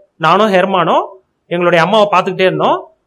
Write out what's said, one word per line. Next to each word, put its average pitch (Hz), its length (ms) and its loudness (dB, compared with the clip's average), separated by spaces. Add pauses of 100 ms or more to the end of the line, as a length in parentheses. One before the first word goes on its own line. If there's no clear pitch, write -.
(160)
நானும் 185 380 0
ஹெர்மானும் 190 520 0 (420)
எங்களுடைய 175 380 0
அம்மாவை 208 260 2
பார்த்துக்கிட்டே 185 300 -2
இருந்தோம். 185 500 -2 (160)